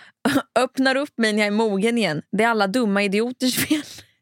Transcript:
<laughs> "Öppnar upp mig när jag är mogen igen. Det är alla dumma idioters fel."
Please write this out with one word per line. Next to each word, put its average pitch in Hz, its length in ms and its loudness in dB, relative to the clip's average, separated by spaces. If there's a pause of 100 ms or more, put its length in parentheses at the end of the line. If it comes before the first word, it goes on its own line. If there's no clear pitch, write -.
(540)
<laughs> 247 100 2
"Öppnar 262 320 0
upp 285 220 -6
mig 220 140 2
när 208 60 0
jag 214 80 2
är 208 40 0
mogen 220 480 0
igen. 165 240 -2 (100)
Det 208 120 2
är 226 40 4
alla 214 180 2
dumma 202 360 0
idioters 226 540 -2
fel." 294 260 -2 (400)